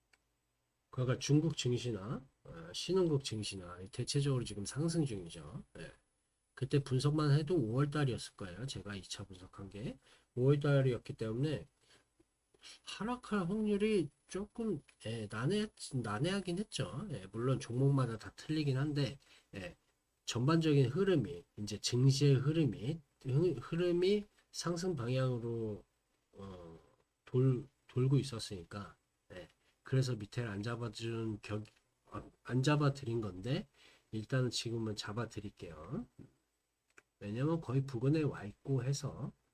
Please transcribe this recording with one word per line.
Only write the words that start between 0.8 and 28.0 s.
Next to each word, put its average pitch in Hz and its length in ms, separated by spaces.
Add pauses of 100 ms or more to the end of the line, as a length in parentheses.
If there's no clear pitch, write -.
그러니까 123 300
중국 156 360
증시나, 117 640 (220)
어, - 300
신흥국 170 500
증시나 98 540 (160)
대체적으로 135 500
지금 101 220
상승 160 400
중이죠. 90 580 (160)
예. - 140 (600)
그때 139 300
분석만 147 480
해도 156 260
오월 131 320
달이었을 139 460
거예요. 95 320
제가 101 280
이 95 60
차 - 220
분석한 95 460
게 110 280 (380)
오월 139 240
달이었기 139 540
때문에 120 540 (1160)
하락할 214 640
확률이 208 640 (160)
조금, 208 520 (280)
예, 110 200
난해-, 156 440 (240)
난해하긴 165 640
했죠. 185 520
예, 98 200
물론 123 280
종목마다 127 600
다 - 160
틀리긴 147 420
한데, 143 400 (380)
예, 90 200 (500)
전반적인 139 640
흐름이, 143 520 (140)
이제 104 220
증시의 135 560
흐름이, 139 640 (240)
흐-, 143 340
흐름이 180 680 (260)
상승 175 440
방향으로, 117 880 (500)
어, 90 460 (460)
돌-, 131 420 (200)
돌고 131 320